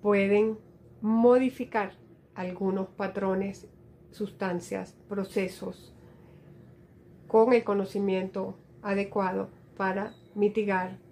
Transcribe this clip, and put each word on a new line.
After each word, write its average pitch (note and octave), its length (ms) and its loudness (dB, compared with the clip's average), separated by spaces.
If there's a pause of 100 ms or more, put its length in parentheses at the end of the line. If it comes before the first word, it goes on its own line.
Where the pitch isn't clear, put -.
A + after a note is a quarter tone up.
pueden G#3 560 2 (420)
modificar A#3 920 2 (420)
algunos F#3 540 -4
patrones, G3 760 -4 (440)
sustancias, F#3+ 840 -8 (140)
procesos, F#3+ 840 -6 (1300)
con A3+ 260 6
el A3+ 100 4
conocimiento F#3+ 920 -4 (280)
adecuado G3 680 -2 (260)
para G3 380 -4 (220)
mitigar G3+ 640 0 (120)